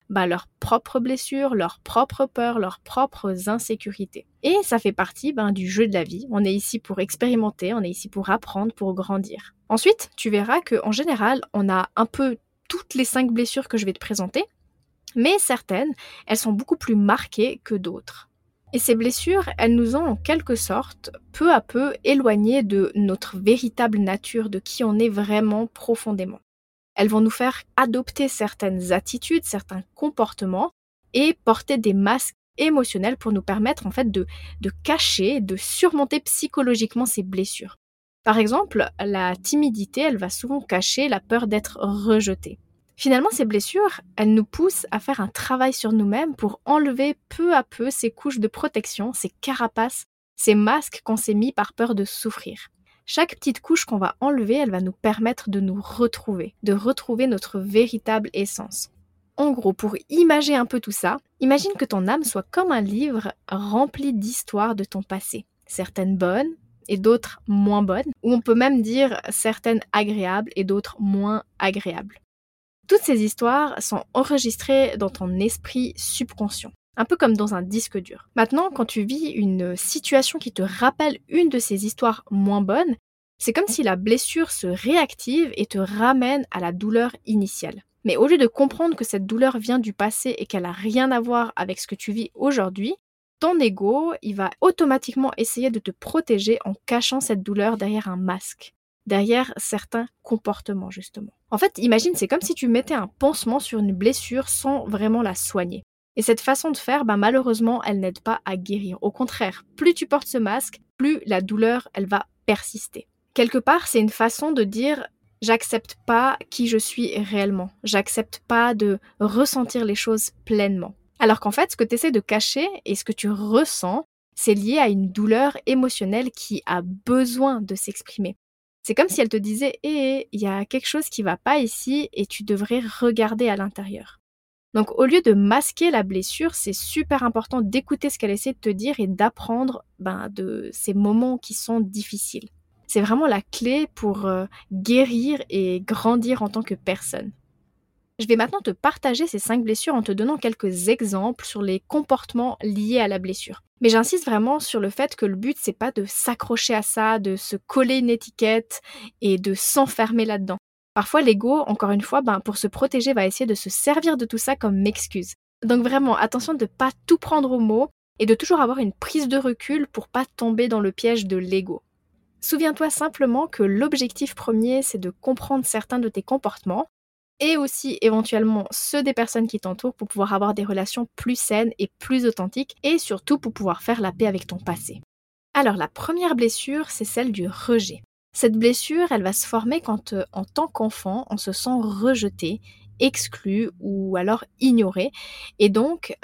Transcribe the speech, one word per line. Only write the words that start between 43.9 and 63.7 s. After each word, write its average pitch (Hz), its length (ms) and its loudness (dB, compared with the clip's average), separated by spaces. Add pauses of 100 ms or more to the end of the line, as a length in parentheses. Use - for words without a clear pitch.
elles 214 180 4
nous 214 120 6
poussent - 480 0
à 220 80 -2
faire - 180 -2
un 196 80 -2
travail 262 460 0
sur 220 200 -2
nous-mêmes 220 440 2
pour - 280 -4
enlever 285 520 2 (120)
peu 339 280 2
à - 80 4
peu 247 260 -4
ces 233 220 -2
couches 262 260 -6
de 214 80 2
protection, 220 640 -4
ces - 280 -6
carapaces, 247 640 -2 (320)
ces - 180 4
masques 220 480 2
qu'on 226 140 0
s'est 214 180 -2
mis 220 160 2
par - 220 -2
peur 233 240 0
de 196 80 0
souffrir. - 640 -10 (380)
Chaque - 280 0
petite - 260 -4
couche - 240 0
qu'on 214 140 -4
va 185 220 -2
enlever, 247 340 2
elle 277 160 2
va 185 100 -2
nous 185 100 -2
permettre 220 600 -2
de 196 100 0
nous 196 180 0
retrouver, 208 840 -2
de 208 100 2
retrouver 233 540 0
notre 202 320 -2
véritable 220 760 0
essence. - 560 -6 (480)
En 294 140 4
gros, 202 240 2
pour 208 200 -4 (140)
imager 302 480 6
un 240 80 2
peu 240 160 -2
tout - 100 -8
ça, 202 280 -2 (200)
imagine 285 360 2
que 294 100 -2
ton 190 240 0
âme 294 160 0
soit 190 260 -4
comme 359 220 2
un 240 80 2
livre 214 540 -2 (120)
rempli 240 680 0